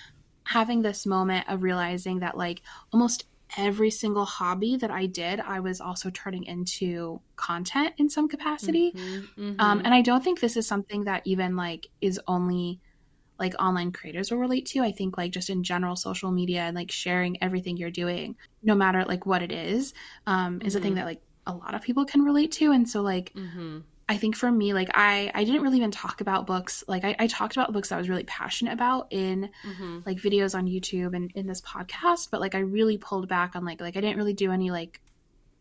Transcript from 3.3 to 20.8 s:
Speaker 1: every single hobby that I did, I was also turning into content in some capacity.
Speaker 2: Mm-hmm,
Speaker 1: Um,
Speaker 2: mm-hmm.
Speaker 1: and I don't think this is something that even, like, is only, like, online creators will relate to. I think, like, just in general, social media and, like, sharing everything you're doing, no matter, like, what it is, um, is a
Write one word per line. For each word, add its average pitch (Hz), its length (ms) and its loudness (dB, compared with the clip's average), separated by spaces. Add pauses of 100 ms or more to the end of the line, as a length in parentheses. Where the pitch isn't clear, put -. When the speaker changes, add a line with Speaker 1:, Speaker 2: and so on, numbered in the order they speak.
Speaker 1:
every 208 340 2
single 208 360 0
hobby 196 500 0
that 233 160 -2
I 190 140 -2
did, 185 340 -2
I 190 200 -4
was 185 200 -4
also 180 300 -6
turning 185 340 -8
into 175 800 -4 (140)
content 185 640 -2
in 294 120 4
some 302 180 0
capacity. 320 680 0
Speaker 2:
Mm-hmm, 196 300 -8 (340)
Speaker 1:
Um, 208 220 4
Speaker 2:
mm-hmm. 185 60 -2
Speaker 1:
and 240 80 6
I 247 80 8
don't 247 220 4
think 359 160 2
this 233 180 0
is 220 100 0
something 202 360 -2
that 190 220 -2
even, 185 300 0
like, 170 320 -6 (140)
is 190 260 0
only, 180 520 0 (600)
like, 185 200 0
online 180 320 2
creators 175 400 -6
will 240 60 0
relate 254 300 0
to. 277 120 -2
I 220 120 2
think, 190 260 -4
like, 180 140 -2
just 180 180 -6
in 180 140 0
general, 180 320 -2
social 185 360 -4
media 180 300 0
and, 170 140 -4
like, 175 160 -8
sharing 180 500 -2
everything 185 360 -2
you're 170 140 -4
doing, 175 440 -4 (260)
no 214 140 4
matter, 185 300 4
like, 185 200 -4
what 185 160 2
it 175 100 -6
is, 185 420 -2 (320)
um, 185 380 0
is 196 120 0
a 196 40 2